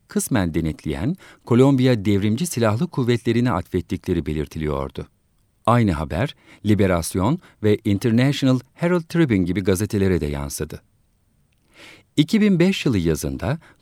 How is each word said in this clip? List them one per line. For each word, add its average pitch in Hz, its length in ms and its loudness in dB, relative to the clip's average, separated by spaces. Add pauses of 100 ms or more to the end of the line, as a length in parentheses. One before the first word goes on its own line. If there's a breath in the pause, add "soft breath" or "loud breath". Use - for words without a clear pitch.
kısmen 98 460 -2
denetleyen 80 640 -4 (300 loud breath)
Kolombiya 127 600 4
Devrimci 107 420 0
Silahlı 117 400 0
Kuvvetleri'ne 120 640 0
atfettikleri 87 760 -4
belirtiliyordu. 76 840 -6 (580)
Aynı 113 260 2
haber, 78 440 -4 (300 soft breath)
Liberasyon 98 760 2 (240 soft breath)
ve 104 220 2
International 127 720 0 (140)
Herald 175 300 -2
Tribune 123 400 0
gibi 90 180 -2
gazetelere 95 600 0
de 76 40 -2
yansıdı. 73 560 -8 (1400 loud breath)
İki 196 240 2
bin 196 180 4
beş 185 260 2
yılı 117 120 2
yazında 80 600 -2 (220 soft breath)